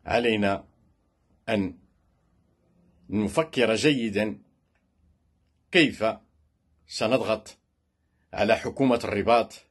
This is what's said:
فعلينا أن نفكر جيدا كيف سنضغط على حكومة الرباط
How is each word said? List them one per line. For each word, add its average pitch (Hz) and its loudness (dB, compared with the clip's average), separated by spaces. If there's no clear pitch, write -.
فعلينا 104 0
أن 98 -4
نفكر 110 0
جيدا 110 -2
كيف 127 2
سنضغط 110 -4
على 104 2
حكومة 123 0
الرباط 107 0